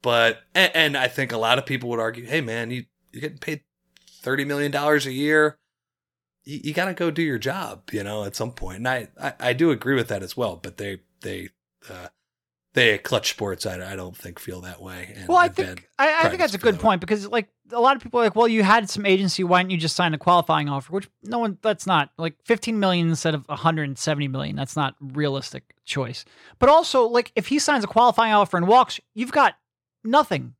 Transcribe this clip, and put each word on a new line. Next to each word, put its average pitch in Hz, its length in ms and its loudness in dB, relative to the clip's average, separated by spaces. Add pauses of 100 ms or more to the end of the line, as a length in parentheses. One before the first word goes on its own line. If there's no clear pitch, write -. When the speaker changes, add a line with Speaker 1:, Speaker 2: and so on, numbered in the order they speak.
Speaker 1:
But, 117 380 2 (140)
and, 180 220 4
and 151 220 2
I 127 100 0
think 123 240 -4
a 117 60 -4
lot 113 200 2
of 131 80 -4
people 123 240 -4
would 117 100 -2
argue, 113 260 -4
"Hey, 147 160 -2
man, 113 300 -6
you, 127 140 -8 (260)
you're - 100 -16
getting 151 160 -12
paid 156 240 -10 (600)
thirty 135 240 -2
million 143 260 -2
dollars 147 340 2
a 135 60 -8
year. 151 460 2 (840)
You, 147 220 -14
you 151 80 -6
gotta 180 200 -2
go 170 160 -2
do 160 140 -2
your 139 160 -2
job, 117 520 -8
you 104 120 -6
know, 104 220 -6
at 98 100 -10
some 110 160 -6
point." 95 280 -10
And 120 80 -4
I, 127 200 -4 (140)
I, 135 180 -6
I 123 140 0
do 156 180 2
agree 131 240 0
with 117 140 -2
that 98 120 -4
as 92 160 -10
well, 104 200 -4
but - 200 -14
they, 98 220 -10 (220)
they, 95 280 -10 (400)
uh, 90 180 -16 (680)
they 117 200 4
at 98 100 -4
Clutch - 280 -2
Sports, 98 340 -8
I, 92 280 -8
I - 20 -12
don't 92 200 -12
think - 240 -18
feel 90 220 -14
that 90 200 -18
way. 92 360 -16
And - 100 -12
Speaker 2:
Well, 349 100 4
I 349 60 8
Speaker 1:
have 339 120 0
Speaker 2:
think, - 120 -4
Speaker 1:
been - 180 -14 (120)
Speaker 2:
I, 254 100 2
I 311 40 2
think 320 100 0
Speaker 1:
trying 349 160 0
Speaker 2:
that's 311 160 0
a 202 40 -8
Speaker 1:
to 175 60 -8
Speaker 2:
good 214 120 4
Speaker 1:
feel - 20 -12
that - 0 -
way. 165 60 -8
Speaker 2:
point 196 180 2
because, 202 260 -4
like, 214 220 -4 (240)
a 240 80 -2
lot 269 160 6
of 226 40 -12
people 240 200 -2
are - 20 4
like, 208 140 2
"Well, 233 100 6
you 220 160 2
had 208 260 4
some 202 160 -6
agency. 190 380 2
Why 175 180 4
didn't 185 100 -4
you 185 60 -2
just 160 200 -2
sign 175 160 0
a 151 40 -4
qualifying 160 520 2
offer?" 139 240 -8
Which 196 160 -6 (140)
no 226 160 -6
one, 214 220 -4
that's 214 240 -2
not, 160 320 0
like, 165 180 -6 (100)
fifteen 226 340 -2
million 180 300 2
instead 160 260 0
of 139 140 -8
a 143 80 -6
hundred 156 320 0
and 135 80 -10
seventy 143 320 -2
million. 143 260 -6
That's 139 220 -8
not 135 240 -4
realistic 135 800 -6
choice. 123 400 -8 (360)
But 247 100 8
also, 294 360 6
like, 233 300 0
if 202 120 -2
he - 120 0
signs 240 240 2
a 202 40 -4
qualifying 226 460 4
offer 202 220 4
and 170 120 2
walks, 240 320 4 (140)
you've 240 200 -8
got 277 220 4 (480)
nothing. 202 560 2